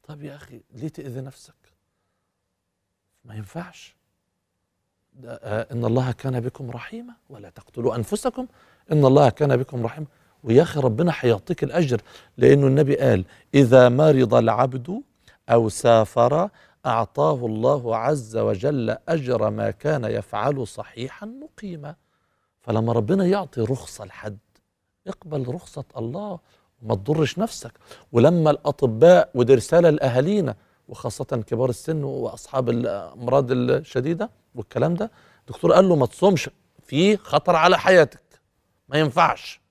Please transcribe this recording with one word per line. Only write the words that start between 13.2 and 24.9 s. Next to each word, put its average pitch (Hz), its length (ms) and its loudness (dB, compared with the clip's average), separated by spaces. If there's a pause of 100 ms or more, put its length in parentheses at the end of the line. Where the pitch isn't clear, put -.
"إذا 127 340 8
مرض 131 460 2
العبد 123 680 0 (480)
أو 117 180 2
سافر 120 840 2 (360)
أعطاه 123 600 -2
الله 117 500 -2
عز 113 400 -4
وجل 110 540 -2 (180)
أجر 123 420 -2
ما 107 200 -4
كان 143 340 -6
يفعل 110 640 -6
صحيحا 123 600 -16
مقيما". 190 680 -16 (680)
فلما 113 320 -2
ربنا 131 340 0
يعطي 180 340 -4
رخصة 113 440 -6
لحد، 101 340 -16 (680)